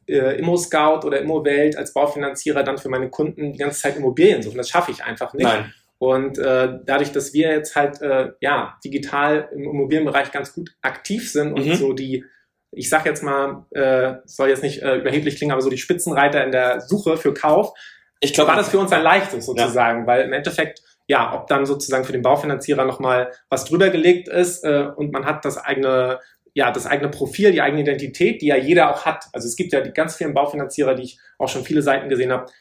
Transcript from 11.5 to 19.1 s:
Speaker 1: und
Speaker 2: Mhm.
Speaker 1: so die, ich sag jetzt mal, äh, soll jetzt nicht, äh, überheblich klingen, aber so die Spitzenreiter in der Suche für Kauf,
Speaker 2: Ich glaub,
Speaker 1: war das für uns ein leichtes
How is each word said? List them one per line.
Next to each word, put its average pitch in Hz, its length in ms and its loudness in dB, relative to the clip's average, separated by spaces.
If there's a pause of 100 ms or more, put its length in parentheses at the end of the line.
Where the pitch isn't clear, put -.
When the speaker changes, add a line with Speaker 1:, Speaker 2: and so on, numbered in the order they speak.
Speaker 1:
und 139 120 -2
Speaker 2:
Mhm. 160 100 2
Speaker 1:
so 135 180 0
die, 131 320 -6 (460)
ich 120 180 -8
sag 156 160 2
jetzt 151 180 -2
mal, 139 480 -4
äh, 131 440 0 (100)
soll 135 240 0
jetzt 135 140 2
nicht, 139 180 -4
äh, 131 160 0
überheblich 143 400 -2
klingen, 147 160 -2
aber 131 80 0
so 135 80 2
die 131 80 -2
Spitzenreiter 143 640 2
in 131 80 -2
der 127 300 2
Suche 180 340 0
für 151 180 0
Kauf, 156 380 2 (500)
Speaker 2:
Ich 139 120 0
glaub, 151 160 6
Speaker 1:
war 165 80 4
das 202 100 0
für 196 120 2
uns 190 120 2
ein 160 100 4
leichtes 190 460 2